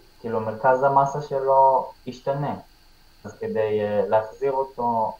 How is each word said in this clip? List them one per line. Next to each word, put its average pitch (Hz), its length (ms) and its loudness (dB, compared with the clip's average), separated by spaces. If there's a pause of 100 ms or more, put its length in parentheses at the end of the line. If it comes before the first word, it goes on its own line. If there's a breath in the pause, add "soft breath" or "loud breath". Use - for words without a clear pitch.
(200)
כאילו, 113 200 -6
מרכז 127 420 2
המסה 139 400 2
שלו 135 680 2 (160)
ישתנה. 135 480 -6 (680)
אז 98 140 -16
כדי, 107 420 -2
אה, 104 280 0
להחזיר 120 440 0
אותו, 120 680 -2